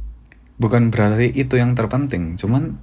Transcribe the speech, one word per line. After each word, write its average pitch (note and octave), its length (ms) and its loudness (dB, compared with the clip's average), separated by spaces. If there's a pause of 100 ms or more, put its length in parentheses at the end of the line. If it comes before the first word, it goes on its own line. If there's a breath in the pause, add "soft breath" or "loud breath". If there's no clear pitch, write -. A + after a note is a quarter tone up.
(600)
Bukan A#2 320 2
berarti A2 400 2
itu C3 280 0
yang A#2+ 160 2
terpenting, A2 600 -2
cuman C3+ 460 -2